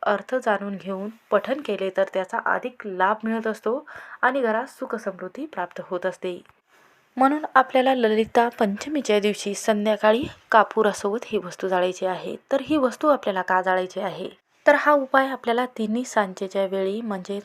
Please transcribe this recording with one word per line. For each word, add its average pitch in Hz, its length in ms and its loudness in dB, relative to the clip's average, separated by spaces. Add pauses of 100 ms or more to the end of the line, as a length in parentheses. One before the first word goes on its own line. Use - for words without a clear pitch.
अर्थ 202 320 -2
जाणून 202 420 -2
घेऊन 190 340 -8 (200)
पठण 214 300 0
केले, 190 360 -4
तर 196 80 2 (100)
त्याचा 190 240 -2
अधिक 214 480 -2
लाभ 190 380 2
मिळत 226 220 -2
असतो 220 420 -4 (340)
आणि 262 180 2
घरात 226 260 0
सुख - 280 -10
समृद्धी 190 520 -8
प्राप्त 180 380 -10
होत 180 220 -6
असते. 180 360 -6 (760)
म्हणून 285 380 2
आपल्याला 262 400 4
ललिता 226 540 2 (100)
पंचमीच्या 214 600 0
दिवशी 202 340 -2
संध्याकाळी 214 720 2 (260)
कापुरासोबत 208 760 2
ही 214 140 -4
वस्तू 180 300 -6
जाळायची 185 380 0
आहे. 175 300 -6 (160)
तर 269 80 0
ही 277 160 -2
वस्तू 277 320 0
आपल्याला 214 340 2
का 185 200 2
जाळायची 185 380 0
आहे? 185 280 -6 (380)
तर 294 80 8
हा 294 180 4
उपाय 269 360 4
आपल्याला 247 380 -2
तिन्ही 233 380 -4
सांजेच्या 196 640 -2
वेळी, 196 340 -2
म्हणजे 202 440 -6